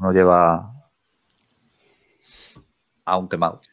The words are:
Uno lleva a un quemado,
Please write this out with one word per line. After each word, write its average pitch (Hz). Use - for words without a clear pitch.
Uno 92
lleva 90
a 92
un 92
quemado, 82